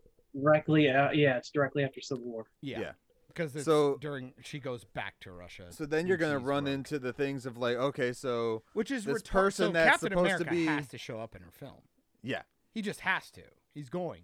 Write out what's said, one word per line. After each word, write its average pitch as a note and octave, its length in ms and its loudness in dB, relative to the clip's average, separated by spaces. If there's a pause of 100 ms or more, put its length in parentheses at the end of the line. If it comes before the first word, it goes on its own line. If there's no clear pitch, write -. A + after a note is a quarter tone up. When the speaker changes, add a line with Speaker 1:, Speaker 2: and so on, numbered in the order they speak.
(360)
Speaker 1:
directly, D3+ 540 6
uh, C#3 220 4
yeah, C#3+ 260 4
it's - 120 -10
directly C#3+ 360 0
after C3 160 -8
Civil A#2+ 240 -8
War. A2+ 200 -8 (160)
Speaker 2:
Yeah. C3+ 200 -8
Speaker 3:
Yeah. F2+ 100 -6 (440)
Speaker 2:
'Cause D3+ 200 -6
it's D3 100 -6
Speaker 3:
So D3 340 4
Speaker 2:
during, C3 340 -8 (100)
she - 160 -10
goes B2+ 240 -8
back - 380 -10
to G2 100 -18
Russia F2 400 -16
Speaker 3:
So D3+ 160 -10
then D#3 180 0
you're F#3 120 2
Speaker 2:
and D#3+ 40 2
Speaker 3:
gonna D3+ 180 2
Speaker 2:
she's B2 60 -6
Speaker 3:
run C#3+ 200 0
Speaker 2:
broke. C#3 100 0
Speaker 3:
into C#3 240 -4
the B2+ 140 -4
things C#3 340 -2
of A#2+ 100 -12
like, A#2+ 200 0
okay, B2+ 360 0
so A#2 480 -2 (120)
Speaker 2:
Which A3 180 -2
is A#3+ 140 -4
Speaker 3:
this - 180 -2
Speaker 2:
retar-, - 80 -12
Speaker 3:
person G3 360 4
Speaker 2:
so F3 40 0
Speaker 3:
that's E3 200 6
Speaker 2:
Captain - 200 2
Speaker 3:
supposed F3+ 160 4
Speaker 2:
America F3 160 0
Speaker 3:
to D#3+ 80 -6
be E3 140 2
Speaker 2:
has D3 240 0
to B2 100 -14
show A2+ 200 -10
up A2+ 160 -10
in F#2 60 -18
her F2 80 -20
film. - 320 -18 (400)
Speaker 3:
Yeah. A2 220 -6 (280)
Speaker 2:
He A3 120 -8
just G3 160 -6
has F3+ 320 -2
to. - 100 -20 (320)
He's D3 160 -14
going D3+ 340 -8